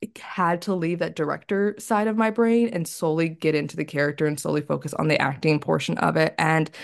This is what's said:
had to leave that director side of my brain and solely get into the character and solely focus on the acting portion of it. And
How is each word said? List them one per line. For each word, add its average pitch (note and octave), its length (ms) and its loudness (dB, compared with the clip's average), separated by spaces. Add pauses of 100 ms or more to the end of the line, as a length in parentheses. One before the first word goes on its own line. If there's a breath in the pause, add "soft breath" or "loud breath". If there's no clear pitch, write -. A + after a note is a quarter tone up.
(180)
had F3 460 0
to G3+ 120 -2
leave E3+ 240 -2
that E3 160 -4
director G3 640 0
side G#3+ 280 0
of A3 100 0
my A3 120 2
brain A#3 440 4
and E3+ 120 -2
solely E3 440 0
get D#3+ 260 0
into D3 220 -2
the D#3 80 -4
character D3 400 0
and D3+ 120 0
solely D3+ 220 -2
focus C#3+ 360 -4
on D#3 120 0
the D3+ 140 4
acting D3 400 2
portion D#3+ 380 0
of E3 180 2
it. D#3+ 200 2
And D#3+ 320 2 (140 loud breath)